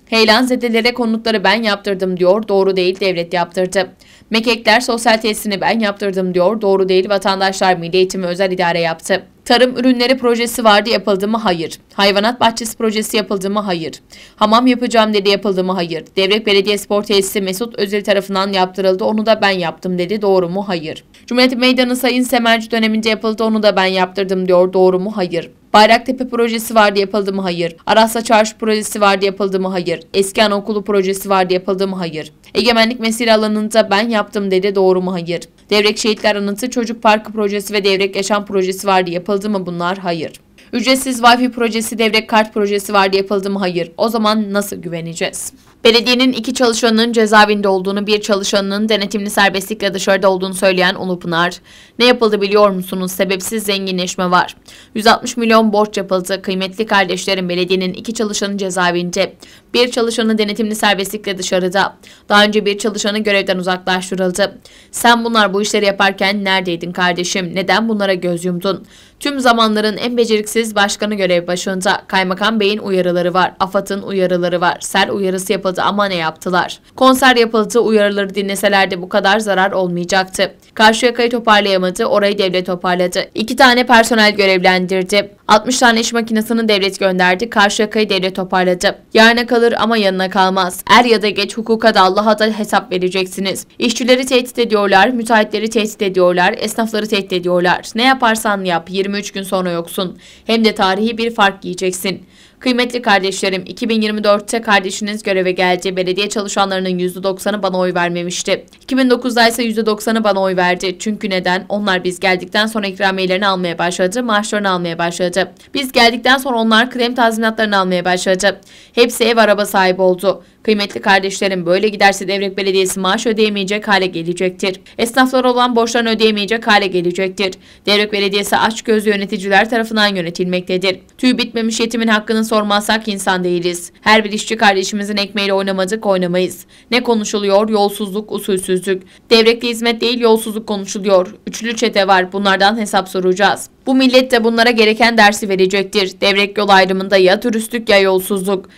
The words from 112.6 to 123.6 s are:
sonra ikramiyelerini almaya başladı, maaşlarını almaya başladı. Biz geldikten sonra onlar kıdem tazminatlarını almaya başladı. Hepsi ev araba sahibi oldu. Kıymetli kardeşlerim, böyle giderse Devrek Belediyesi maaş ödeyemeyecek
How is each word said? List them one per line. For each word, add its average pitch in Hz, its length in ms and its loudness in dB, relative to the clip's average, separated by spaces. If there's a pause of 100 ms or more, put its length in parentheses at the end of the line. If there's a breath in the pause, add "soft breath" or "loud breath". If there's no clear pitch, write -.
sonra 220 220 -4
ikramiyelerini 190 600 -2
almaya 180 300 -2
başladı, 185 460 -2
maaşlarını 208 460 -2
almaya 175 280 -2
başladı. 180 540 -2 (220 loud breath)
Biz 269 180 -6
geldikten 247 460 4
sonra 262 200 -4
onlar 226 340 2
kıdem 247 240 -2
tazminatlarını 220 640 0
almaya 185 280 0
başladı. 185 560 0 (320 loud breath)
Hepsi 240 300 2
ev 226 140 2
araba 208 280 4
sahibi 185 360 2
oldu. 185 420 0 (200 loud breath)
Kıymetli 202 380 -2
kardeşlerim, 196 640 0
böyle 190 240 2
giderse 196 380 2
Devrek 196 300 -4
Belediyesi 190 420 0
maaş 190 280 0
ödeyemeyecek 208 600 -2